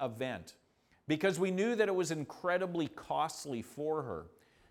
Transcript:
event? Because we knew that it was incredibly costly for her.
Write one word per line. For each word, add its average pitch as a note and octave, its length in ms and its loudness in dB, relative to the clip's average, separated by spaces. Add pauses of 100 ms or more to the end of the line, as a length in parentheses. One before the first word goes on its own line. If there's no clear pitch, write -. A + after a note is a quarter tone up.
event? A#2 540 -4 (520)
Because D#3 320 4
we F#3 120 4
knew G3+ 240 2
that G#3+ 120 4
it G3 80 2
was F3 160 2
incredibly E3+ 800 0
costly D3 720 -2
for D3+ 420 -2
her. F2+ 220 -6 (460)